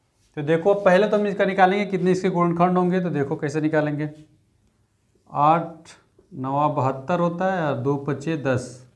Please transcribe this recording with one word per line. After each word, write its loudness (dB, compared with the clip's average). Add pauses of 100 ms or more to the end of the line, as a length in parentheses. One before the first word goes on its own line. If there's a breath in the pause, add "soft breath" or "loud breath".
(380)
तो -6
देखो, 0
अब 2
पहले 4
तो 0
हम 0
इसका -2
निकालेंगे 2
कितने 0
इसके 0
गुणनखंड 2
होंगे। 2
तो -2
देखो -2
कैसे -4
निकालेंगे, -2 (1200)
आठ 0 (420)
नवा -2
बहत्तर -2
होता 0
है -2
और -2
दो -2
पचे -4
दस। -2 (300)